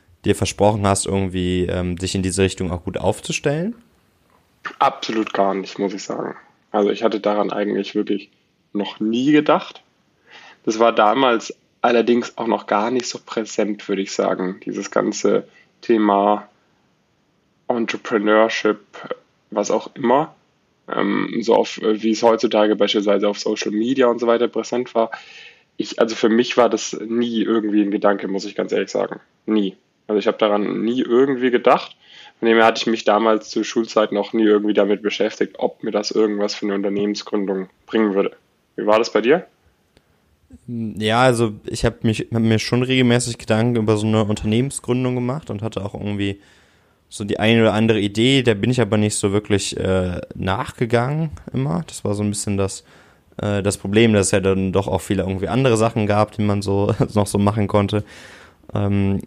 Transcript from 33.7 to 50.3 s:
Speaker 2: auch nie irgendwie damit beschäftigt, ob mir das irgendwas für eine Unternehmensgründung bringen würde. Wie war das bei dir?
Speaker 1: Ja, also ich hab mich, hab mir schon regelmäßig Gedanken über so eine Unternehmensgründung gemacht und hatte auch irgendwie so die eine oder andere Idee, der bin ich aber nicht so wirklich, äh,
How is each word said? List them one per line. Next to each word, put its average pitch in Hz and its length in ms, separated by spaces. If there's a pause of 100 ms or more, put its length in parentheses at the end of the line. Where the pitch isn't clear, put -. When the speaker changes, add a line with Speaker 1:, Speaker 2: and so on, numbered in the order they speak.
Speaker 2:
auch - 160
nie 113 100
irgendwie 104 300
damit 101 280
beschäftigt, 107 560
ob - 240
mir 113 100
das 104 180
irgendwas 104 440
für - 120
eine 101 80
Unternehmensgründung 101 960 (180)
bringen 107 280
würde. 95 180 (440)
Wie 110 100
war 107 120
das 117 140
bei 107 100
dir? 151 240 (1200)
Speaker 1:
Ja, 113 560
also 117 300 (140)
ich - 180
hab 117 200
mich, 110 280
hab 113 100
mir 110 160
schon 123 240
regelmäßig 123 560
Gedanken 117 380
über 110 200
so 107 100
eine 110 180
Unternehmensgründung 123 920
gemacht 123 360
und 104 120
hatte 107 220
auch 101 100
irgendwie 101 460 (680)
so - 160
die 101 160
eine 113 220
oder 107 120
andere 110 260
Idee, 113 420
der 117 140
bin 104 140
ich 127 100
aber 107 180
nicht 104 180
so 101 160
wirklich, 101 460
äh, 92 420 (140)